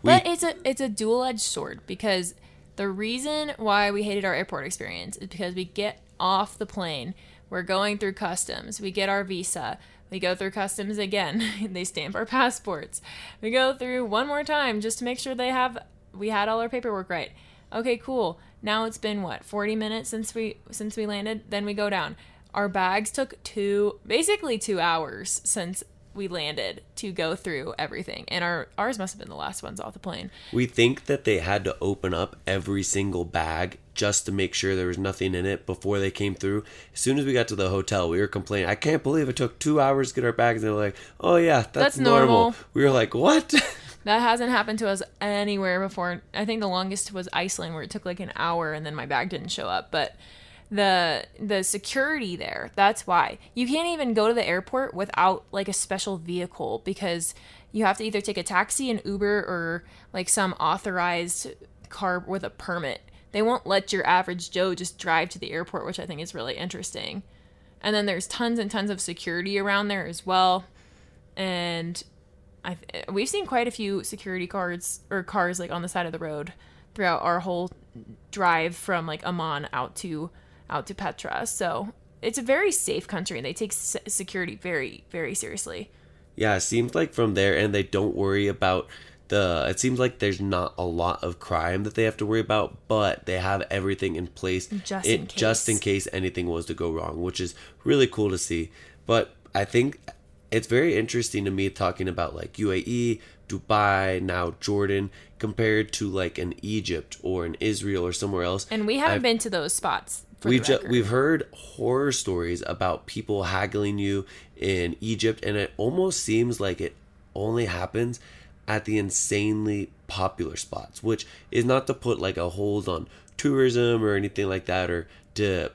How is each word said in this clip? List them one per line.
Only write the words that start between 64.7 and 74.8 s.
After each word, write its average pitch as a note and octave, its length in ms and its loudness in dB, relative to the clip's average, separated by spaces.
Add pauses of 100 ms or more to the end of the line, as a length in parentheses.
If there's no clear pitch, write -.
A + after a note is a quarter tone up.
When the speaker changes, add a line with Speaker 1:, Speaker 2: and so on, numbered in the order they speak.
Speaker 2:
just F3+ 240 -10
drive E3 320 2
to - 80 -14
the - 120 -10
airport, E3 360 -6
which - 120 -8
I - 60 -8
think D#3 160 -10
is E3+ 140 -12
really B2+ 240 -6
interesting. - 640 -8 (580)
And G#3+ 160 0
then G#3 80 2
there's F#3+ 220 0
tons A#3 320 0
and G3+ 120 -2
tons G#3 200 -2
of F#3+ 100 -4
security F3 580 -2
around G3+ 300 2
there G3 180 -2
as E3 200 -10
well. F#3 400 4 (720)
And F3 640 -4 (640)
I, F3 120 -6 (340)
we've G3+ 160 0
seen G4+ 160 -2
quite A#3+ 240 2
a - 20 -2
few G3 340 -2
security F#3 420 -6
guards F3 540 -6 (100)